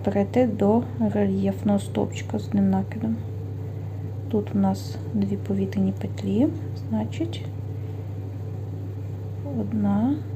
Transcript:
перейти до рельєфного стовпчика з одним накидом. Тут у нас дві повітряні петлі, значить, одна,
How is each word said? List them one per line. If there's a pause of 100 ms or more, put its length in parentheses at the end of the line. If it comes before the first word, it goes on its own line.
перейти
до (320)
рельєфного
стовпчика
з
одним
накидом. (1120)
Тут
у
нас (180)
дві
повітряні
петлі, (400)
значить, (2250)
одна, (200)